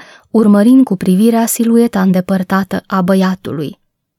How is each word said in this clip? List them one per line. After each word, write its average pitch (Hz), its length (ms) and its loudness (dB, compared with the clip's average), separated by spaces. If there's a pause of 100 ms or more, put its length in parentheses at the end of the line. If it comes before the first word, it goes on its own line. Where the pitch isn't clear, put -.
(300)
urmărind 226 540 4
cu 196 120 -2
privirea 220 500 0
silueta 233 560 0
îndepărtată 190 840 -2
a 190 140 -4
băiatului. 185 760 -4 (400)